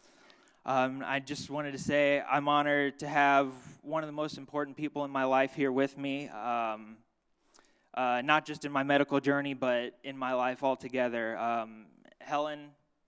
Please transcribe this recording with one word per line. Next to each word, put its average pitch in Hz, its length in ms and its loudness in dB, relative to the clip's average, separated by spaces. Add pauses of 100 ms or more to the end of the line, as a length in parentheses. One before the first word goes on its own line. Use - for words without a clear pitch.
(640)
Um, 131 420 0
I 139 140 -2
just 143 300 -8
wanted 143 220 -6
to 135 60 -8
say 143 520 4
I'm 143 180 2
honored 143 520 2
to 147 80 -8
have 143 400 6 (340)
one 156 200 -4
of 156 60 -10
the 147 40 -12
most 151 260 -6
important 143 380 -6
people 147 280 -4
in 139 60 -8
my 135 140 0
life 131 300 4
here 139 160 0
with 135 260 0
me, 139 320 -6
um, 110 680 -6 (1000)
uh, 127 300 0
not 151 220 4
just 151 180 -10
in 143 80 -6
my 139 100 2
medical 139 380 4
journey, 139 340 0
but 123 480 -2
in 135 140 -10
my 131 160 -4
life 127 300 -2
altogether. 123 760 0
Um, 110 480 -4 (320)
Helen, 147 520 -6 (380)